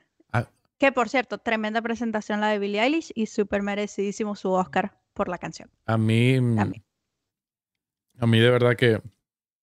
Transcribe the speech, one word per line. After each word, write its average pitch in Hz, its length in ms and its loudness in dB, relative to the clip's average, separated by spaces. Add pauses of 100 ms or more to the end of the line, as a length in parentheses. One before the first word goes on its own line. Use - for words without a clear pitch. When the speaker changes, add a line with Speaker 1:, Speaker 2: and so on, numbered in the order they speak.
(320)
Speaker 1:
Ah. 117 160 -2 (300)
Speaker 2:
Que, 277 140 2
por 240 160 0
cierto, 226 300 -4
tremenda 220 420 -4
presentación 220 640 -4
la 214 60 2
de 214 100 0
Billie 202 240 -2
Eilish 311 320 0
y 220 120 -2
súper 202 360 -2
merecidísimo 202 760 -4
su 190 140 -4
Oscar 185 500 -2 (140)
por 196 140 -4
la 180 100 -8
canción. - 320 -16 (160)
Speaker 1:
A 113 100 0
mí, 113 440 2
mm, 120 160 0
Speaker 2:
También. - 280 -4 (1300)
Speaker 1:
a 117 80 0
mí 113 140 6
de 120 100 8
verdad 123 260 4
que, 117 240 4 (640)